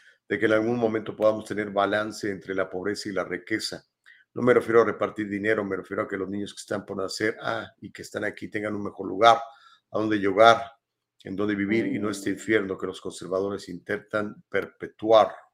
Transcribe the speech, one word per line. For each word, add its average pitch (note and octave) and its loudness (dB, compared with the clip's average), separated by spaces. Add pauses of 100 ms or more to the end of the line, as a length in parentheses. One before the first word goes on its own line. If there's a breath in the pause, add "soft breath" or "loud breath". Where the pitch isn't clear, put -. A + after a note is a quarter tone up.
(240 soft breath)
de - -2
que A2 0
en G#2+ 4
algún A2+ 2
momento A2 -2
podamos G#2+ 2
tener G#2 -6
balance G2+ -2
entre F#2+ -8
la F#2+ -2
pobreza G2 -6
y - -6
la F2+ -2
riqueza. F2 -6 (500 soft breath)
No A#2 -6
me B2 6
refiero A2+ 6
a - 6
repartir G#2 -2
dinero, G2+ 0
me F#2+ -4
refiero G2 -6
a F#2+ -6
que G2+ -6
los F#2+ -6
niños G2+ -8
que - -16
están G#2 -8
por G2 -10
nacer, G2 -4
ah, A2+ -6 (120)
y G#2 -16
que - -18
están G#2+ -8
aquí G2+ -8
tengan G#2 -6
un G2+ -6
mejor G2 -10
lugar, G#2 6 (540 loud breath)
a - -2
donde G#2+ 0
llegar, G2+ 8 (640)
en G2 -8
donde G#2 0
vivir G2+ 0
y G2+ -4
no G#2 -2
este G2+ -6
infierno G2 0
que F#2+ -6
los F#2 -10
conservadores F#2+ -6
intentan G#2 -6
perpetuar. G2+ 2 (260)